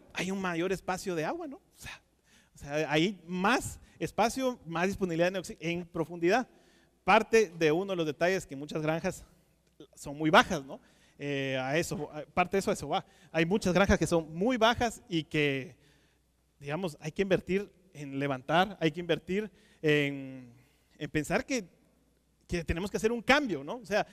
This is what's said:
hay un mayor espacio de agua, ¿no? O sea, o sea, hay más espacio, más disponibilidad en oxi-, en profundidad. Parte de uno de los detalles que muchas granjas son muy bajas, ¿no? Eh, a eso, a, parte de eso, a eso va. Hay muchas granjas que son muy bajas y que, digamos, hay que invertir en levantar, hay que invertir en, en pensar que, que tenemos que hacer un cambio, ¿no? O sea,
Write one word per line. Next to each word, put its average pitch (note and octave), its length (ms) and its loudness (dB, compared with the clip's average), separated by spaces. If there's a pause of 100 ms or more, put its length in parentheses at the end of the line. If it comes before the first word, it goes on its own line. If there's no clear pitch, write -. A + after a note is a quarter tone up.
(120)
hay F3+ 180 -6
un G3 100 -4
mayor F3+ 320 -2
espacio F3+ 420 -6
de D#3 100 -2
agua, E4 220 -6
¿no? C4+ 100 -14
O - 220 -20
sea, - 240 -16 (520)
o - 40 -20
sea, C#3+ 340 -2
hay F3 320 2
más F#3 560 0 (180)
espacio, A#3 680 0
más E3 220 -2
disponibilidad F3+ 400 0
en F#3+ 80 -4
oxi-, F#3+ 240 -8
en E3+ 260 -4
profundidad. F3 600 0 (580)
Parte A3 440 6
de E3 240 2
uno F#3+ 200 0
de F#3 40 -2
los E3 80 0
detalles E3+ 400 0
que C#3 120 -14
muchas D3+ 260 -6
granjas E3 420 -2 (720)
son D3 240 -12
muy D#3 100 2
bajas, F3 380 6
¿no? - 140 -16 (400)
Eh, C3+ 400 -2
a C3+ 180 0
eso, D3+ 340 -4
a, D3+ 140 -12
parte F3+ 300 0
de G3 40 2
eso, G3+ 100 0
a F#3 40 0
eso C#3+ 140 -8
va. E3+ 180 -4 (260)
Hay E3 140 2
muchas F#3 260 0
granjas F#3+ 260 6
que D#3+ 80 2
son D#3+ 300 0
muy A#3+ 200 2
bajas A3+ 520 2
y D#3+ 160 -2
que, C#3+ 520 -2 (840)
digamos, D3+ 400 -6
hay D#3 120 -8
que G3 100 -2
invertir F#3+ 500 0 (220)
en C#3 240 -8
levantar, D3+ 640 0
hay D#3+ 120 2
que E3+ 80 -10
invertir F3+ 500 -4 (300)
en, C#3 720 -2 (460)
en D3+ 120 -10
pensar E3 360 -2
que, A#3+ 180 -2 (840)
que E3+ 180 -4
tenemos E3+ 260 -4
que - 80 -4
hacer A3 120 2
un A#3 120 -4
cambio, A#3+ 420 2
¿no? F3+ 120 -8
O B3 80 -16
sea, F#3 280 0